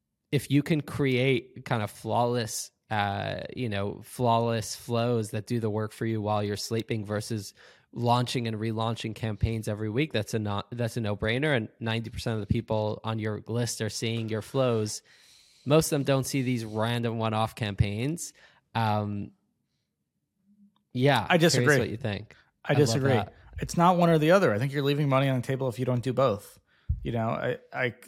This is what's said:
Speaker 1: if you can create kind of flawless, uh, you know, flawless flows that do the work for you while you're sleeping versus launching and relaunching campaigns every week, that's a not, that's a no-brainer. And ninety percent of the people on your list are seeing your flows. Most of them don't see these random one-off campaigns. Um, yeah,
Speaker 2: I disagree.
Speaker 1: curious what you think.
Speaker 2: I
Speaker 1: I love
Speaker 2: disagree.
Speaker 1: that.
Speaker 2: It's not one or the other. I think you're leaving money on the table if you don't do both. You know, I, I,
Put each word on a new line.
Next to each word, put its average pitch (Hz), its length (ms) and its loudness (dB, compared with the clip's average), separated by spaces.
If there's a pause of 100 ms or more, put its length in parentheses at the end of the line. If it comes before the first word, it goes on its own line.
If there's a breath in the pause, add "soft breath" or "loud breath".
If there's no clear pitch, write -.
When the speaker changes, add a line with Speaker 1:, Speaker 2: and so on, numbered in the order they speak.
(320)
Speaker 1:
if - 200 -2
you 143 100 4
can 151 200 -2
create 127 840 0
kind 120 160 -2
of 101 80 -4
flawless, 117 840 -2 (200)
uh, 101 500 -2 (140)
you 123 140 -4
know, 101 340 -4
flawless 117 720 0
flows 117 560 -2
that 107 160 -6
do 120 140 -2
the 110 80 -2
work 107 240 -4
for - 120 -6
you 113 160 -2
while 104 220 0
you're 101 140 -2
sleeping 113 480 -4
versus 107 480 -4 (400 loud breath)
launching 120 540 2
and 110 100 -4
relaunching 110 580 -4
campaigns 110 540 -2
every 107 200 -4
week, 143 220 0
that's 107 220 -2
a 113 60 0
not, 104 320 -2
that's 120 260 -4
a 120 40 -2
no-brainer. 110 540 0
And 110 140 0 (100)
ninety 113 300 -2
percent - 240 -4
of 110 80 -2
the 98 60 -8
people 110 580 0
on 113 140 -2
your 107 280 -4
list 117 340 -2
are 110 80 -2
seeing 113 400 -4
your 107 120 -2
flows. 117 600 0 (640 loud breath)
Most 156 220 4
of - 40 -6
them 143 120 0
don't 135 220 2
see 139 180 -2
these 120 200 -2
random 113 540 -2
one-off 110 380 0
campaigns. 107 760 -2 (420 soft breath)
Um, 104 580 0 (1600)
yeah, 127 360 4
Speaker 2:
I 180 80 6
disagree. 147 280 4
Speaker 1:
curious 143 140 6
what 107 100 0
you 110 80 -6
think. 107 380 -6 (300 soft breath)
Speaker 2:
I - 60 -2
Speaker 1:
I - 20 4
love 139 120 4
Speaker 2:
disagree. 131 260 2
Speaker 1:
that. 104 220 0 (260 soft breath)
Speaker 2:
It's - 180 -6
not 175 200 6
one 170 120 6
or 165 80 6
the 151 140 4
other. 180 220 6
I 104 60 0
think 135 140 0
you're 143 100 0
leaving 143 260 2
money 135 200 4
on 131 120 2
the - 40 -8
table 135 220 -2
if 117 120 -4
you 131 60 0
don't 123 180 0
do 127 100 0
both. 113 460 0 (440 loud breath)
You - 80 -4
know, 113 180 0
I, - 280 -2 (160)
I, 127 200 -4 (140)